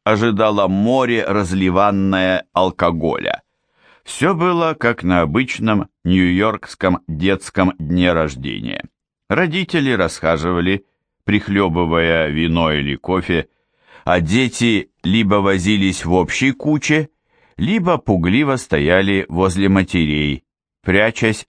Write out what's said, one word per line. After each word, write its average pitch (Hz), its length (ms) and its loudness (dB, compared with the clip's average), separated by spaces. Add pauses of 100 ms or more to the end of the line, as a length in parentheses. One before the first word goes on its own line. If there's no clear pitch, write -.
ожидало 107 640 2
море 117 560 0
разливанное 95 1300 0
алкоголя. 82 920 -2 (640)
Все 175 300 0
было, 170 400 0
как 117 280 -2
на 90 180 2
обычном 107 680 -2 (160)
нью-йоркском 92 1000 0
детском 92 720 0
дне 87 340 0
рождения. 64 720 -4 (440)
Родители 160 640 0
расхаживали, 87 920 0 (400)
прихлебывая 85 1040 0
вино 82 440 0
или 71 240 -4
кофе, 90 520 -2 (560)
а 90 160 2
дети 113 680 0 (140)
либо 104 320 2
возились 98 680 0
в 80 80 0
общей 92 400 0
куче, 151 580 -2 (460)
либо 175 420 0
пугливо 110 580 0
стояли 95 720 0
возле 92 400 0
матерей, 76 760 0 (380)
прячась 107 680 0